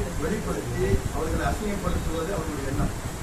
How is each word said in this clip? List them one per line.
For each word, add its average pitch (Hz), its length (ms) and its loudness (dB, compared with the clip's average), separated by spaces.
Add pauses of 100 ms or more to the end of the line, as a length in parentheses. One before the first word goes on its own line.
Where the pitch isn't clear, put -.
(220)
வெளிப்படுத்தி - 680 0 (280)
அவர்களை - 360 2
அசிங்கப்படுத்துவது 185 840 0
அவர்களுடைய 147 360 -2
எண்ணம். 151 220 2 (300)